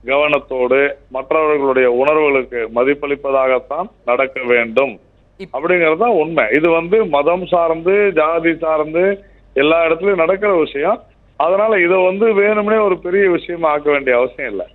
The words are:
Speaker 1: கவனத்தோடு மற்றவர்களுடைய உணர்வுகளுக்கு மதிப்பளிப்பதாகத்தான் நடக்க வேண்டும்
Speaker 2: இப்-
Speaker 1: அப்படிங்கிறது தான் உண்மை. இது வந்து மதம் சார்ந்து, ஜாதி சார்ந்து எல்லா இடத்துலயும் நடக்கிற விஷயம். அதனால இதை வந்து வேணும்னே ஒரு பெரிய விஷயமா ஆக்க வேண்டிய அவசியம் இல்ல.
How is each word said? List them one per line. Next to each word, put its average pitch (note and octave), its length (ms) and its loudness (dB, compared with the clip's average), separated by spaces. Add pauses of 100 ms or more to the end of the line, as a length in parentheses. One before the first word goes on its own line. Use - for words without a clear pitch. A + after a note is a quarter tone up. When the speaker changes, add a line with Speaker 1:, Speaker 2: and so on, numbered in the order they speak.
Speaker 1:
கவனத்தோடு C#3 880 0 (160)
மற்றவர்களுடைய C3+ 800 0
உணர்வுகளுக்கு C3 840 0
மதிப்பளிப்பதாகத்தான் C#3 1120 -2 (160)
நடக்க C3 380 -2
வேண்டும் A#2+ 580 0 (380)
Speaker 2:
இப்- F#3+ 140 -16
Speaker 1:
அப்படிங்கிறது D#3+ 440 0
தான் A#3 140 0
உண்மை. D#3 420 0
இது D#3 180 2
வந்து F3 340 0
மதம் E3+ 420 0
சார்ந்து, F3 680 0
ஜாதி E3 460 0
சார்ந்து D#3+ 640 -2 (300)
எல்லா E3 300 2
இடத்துலயும் E3 300 0
நடக்கிற F#3+ 400 0
விஷயம். D#3 480 -2 (340)
அதனால G3 440 2
இதை F3+ 240 2
வந்து G3 220 0
வேணும்னே G#3 580 2
ஒரு F3+ 140 0
பெரிய F#3 320 0
விஷயமா E3+ 400 -2
ஆக்க D3 200 0
வேண்டிய C3+ 260 0
அவசியம் B2 340 -2
இல்ல. F#2+ 240 -8